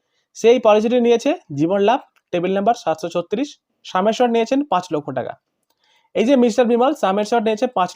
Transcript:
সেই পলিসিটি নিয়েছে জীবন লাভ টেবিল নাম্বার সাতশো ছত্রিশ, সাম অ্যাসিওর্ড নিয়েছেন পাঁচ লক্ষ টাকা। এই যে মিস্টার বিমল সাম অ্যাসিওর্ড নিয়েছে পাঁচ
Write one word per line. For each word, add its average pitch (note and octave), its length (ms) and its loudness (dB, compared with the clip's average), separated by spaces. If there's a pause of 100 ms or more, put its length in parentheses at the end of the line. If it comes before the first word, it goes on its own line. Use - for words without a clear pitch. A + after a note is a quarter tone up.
(340)
সেই A#3 260 4
পলিসিটি A3 400 2
নিয়েছে A#3 320 2 (220)
জীবন E3 260 0
লাভ A3 200 2 (320)
টেবিল F3+ 220 -2
নাম্বার G3 300 0
সাতশো D#3+ 260 -4
ছত্রিশ, G#3 400 -6 (340)
সাম F#3 200 -4
অ্যাসিওর্ড A3+ 300 0
নিয়েছেন A#3 300 0
পাঁচ F3+ 300 -2
লক্ষ D3+ 180 -6
টাকা। B2 220 -8 (800)
এই A3+ 120 0
যে C#4 100 4
মিস্টার A#3+ 300 2
বিমল A#3+ 280 2
সাম G3 220 -2
অ্যাসিওর্ড G#3+ 320 -2
নিয়েছে A3 200 -2
পাঁচ F#3 280 -2